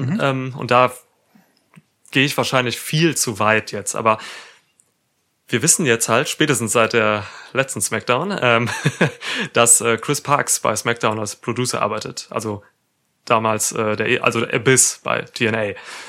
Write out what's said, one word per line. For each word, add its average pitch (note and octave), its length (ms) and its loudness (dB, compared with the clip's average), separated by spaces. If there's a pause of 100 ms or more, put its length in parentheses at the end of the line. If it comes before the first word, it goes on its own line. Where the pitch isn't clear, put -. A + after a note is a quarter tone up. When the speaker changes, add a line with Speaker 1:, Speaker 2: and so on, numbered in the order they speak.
(140)
Speaker 1:
Mhm. - 80 -2
Speaker 2:
ähm, C3 360 -2
und A#2+ 140 -4
da B2 220 6 (1160)
gehe C#3 140 4
ich C#3 120 -2
wahrscheinlich B2 420 0
viel D#3 380 0
zu G#2 220 -2
weit G#2+ 320 2
jetzt, G2+ 240 -6
aber A2 220 2 (1300)
wir A#2 140 0
wissen D#3+ 240 2
jetzt A#2 240 2
halt, C3 180 4
spätestens A#2+ 440 0
seit A2+ 220 4
der G#2+ 300 2 (300)
letzten C3 260 -2
Smackdown, B2+ 640 -2
ähm, A#2+ 260 4 (420)
<laughs> - 440 -8
dass, A#2 260 6
äh, A#2 180 0
Chris - 240 -4
Parks - 380 0
bei A2+ 160 0
SmackDown A2+ 440 -2
als G#2 160 -6
Producer B2 480 -4
arbeitet. G#2+ 480 -6
Also G#2+ 320 -6 (600)
damals, A2 460 2
äh, G#2+ 240 -2
der, A2 280 0
also A2+ 200 0
der - 120 -4
Abyss B2+ 480 2
bei - 180 -2
T - 240 -4
N A2 100 0
A. G#2 180 -4 (360)